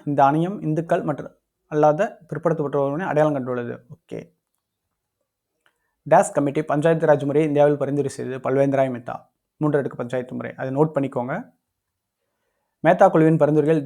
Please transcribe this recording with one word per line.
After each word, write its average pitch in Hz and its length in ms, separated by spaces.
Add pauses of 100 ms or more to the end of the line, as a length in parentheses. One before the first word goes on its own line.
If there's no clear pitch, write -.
இந்த 143 180
ஆணையம் 170 300 (100)
இந்துக்கள் 160 420
மற்றும் 139 240 (400)
அல்லாத 151 380 (180)
பிற்படுத்தப்பட்டவர்களை 147 800
அடையாளம் 151 260
கண்டுள்ளது. 123 380 (200)
ஓகே. - 240 (1900)
டேஸ் 190 240
கமிட்டி 143 260 (100)
பஞ்சாயத்து 160 380
ராஜ் 139 200
முறையை 147 200
இந்தியாவில் 147 320
பரிந்துரை 139 340
செய்தது 127 300
பல்வேந்திராய் 135 500
மேத்தா. 120 200 (460)
மூன்று 147 200
அடுக்கு - 200
பஞ்சாயத்து 123 380
முறை, 120 120 (100)
அதை 131 160
நோட் 156 180
பண்ணிக்கோங்க. 135 400 (1500)
மேத்தா 185 280
குழுவின் 160 280
பரிந்துரைகள் 151 440